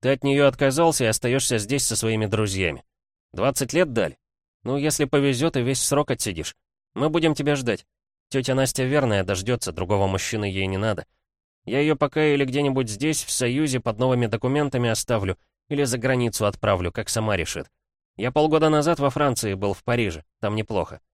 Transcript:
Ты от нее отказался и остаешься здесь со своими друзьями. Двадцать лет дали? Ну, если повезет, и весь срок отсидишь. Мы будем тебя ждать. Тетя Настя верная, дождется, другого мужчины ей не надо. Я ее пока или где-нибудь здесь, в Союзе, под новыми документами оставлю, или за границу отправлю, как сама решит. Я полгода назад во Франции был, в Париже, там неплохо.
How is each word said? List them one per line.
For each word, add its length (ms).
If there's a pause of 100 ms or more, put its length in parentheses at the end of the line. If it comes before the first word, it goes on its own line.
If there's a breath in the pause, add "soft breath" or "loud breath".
Ты 100
от 120
нее 240
отказался 580
и 20
остаешься 500
здесь 280
со 100
своими 300
друзьями. 600 (460)
Двадцать 420
лет 200
дали? 240 (460)
Ну, 140
если 280
повезет, 520
и 40
весь 200
срок 300
отсидишь. 440 (380)
Мы 160
будем 240
тебя 220
ждать. 300 (440)
Тетя 240
Настя 300
верная, 400
дождется, 480
другого 360
мужчины 380
ей 220
не 100
надо. 280 (600)
Я 140
ее 160
пока 300
или 200
где-нибудь 440
здесь, 340
в 80
Союзе, 480
под 180
новыми 300
документами 600
оставлю, 480 (320)
или 160
за 120
границу 480
отправлю, 460
как 180
сама 280
решит. 340 (440)
Я 160
полгода 380
назад 300
во 100
Франции 440
был, 200
в 100
Париже, 400 (160)
там 160
неплохо. 440 (140)